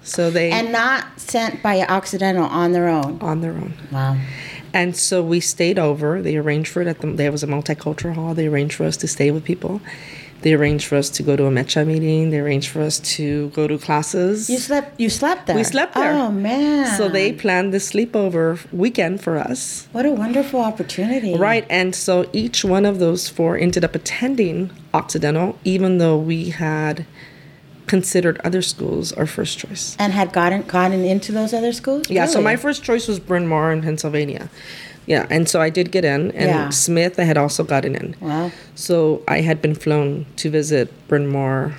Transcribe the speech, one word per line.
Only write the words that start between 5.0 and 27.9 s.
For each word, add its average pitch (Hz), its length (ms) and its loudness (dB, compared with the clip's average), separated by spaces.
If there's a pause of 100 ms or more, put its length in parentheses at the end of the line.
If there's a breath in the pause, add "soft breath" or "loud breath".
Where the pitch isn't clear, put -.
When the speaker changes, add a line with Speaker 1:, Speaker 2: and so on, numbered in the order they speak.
Speaker 1:
we 170 180 2
stayed 175 380 0
over. 151 440 0
They 156 160 0
arranged 151 340 0
for 175 100 -2
it 175 60 0
at 165 140 -4
the, 156 60 -4
there 147 240 0
was 147 120 -4
a 143 40 -4
multicultural 151 680 -4
hall. 165 180 -4
They 160 140 0
arranged 147 280 0
for 160 100 -2
us 156 120 -2
to - 100 -4
stay 143 240 2
with 156 120 -2
people. 180 380 -4 (600 loud breath)
They 156 140 6
arranged 147 320 2
for 147 80 0
us 143 160 2
to - 100 -6
go 147 140 2
to 139 100 4
a 135 60 4
Mecha 143 340 2
meeting. 160 460 2
They 147 80 0
arranged 143 300 0
for 156 120 -4
us 151 160 -2 (180)
to 147 340 -2
go 151 180 0
to 151 100 0
classes. 180 720 0
Speaker 2:
You 254 80 0
slept, 285 420 -4
you 233 80 2
slept 320 380 -2
there? 175 100 0
Speaker 1:
We 220 80 2
slept 269 300 -2
there. 285 200 2
Speaker 2:
Oh, 254 180 2
man. 254 680 2
Speaker 1:
So 208 120 2
they 190 220 2
planned 185 440 0
this 196 160 -2
sleepover 185 680 2 (140)
weekend 190 480 0
for 165 160 0
us. - 540 -4
Speaker 2:
What 254 160 0
a 302 40 4
wonderful 254 500 0
opportunity. 214 720 0
Speaker 1:
Right. 214 340 4
And 185 240 2
so 180 400 2
each 220 320 -2
one 196 220 4
of 196 100 2
those 175 320 2
four 165 260 2
ended 175 300 2
up - 80 -2
attending 185 760 -2 (240)
Occidental, 156 680 0
even 185 360 2
though 160 180 4
we 165 320 -2
had 156 560 -2 (800 loud breath)
considered 175 580 2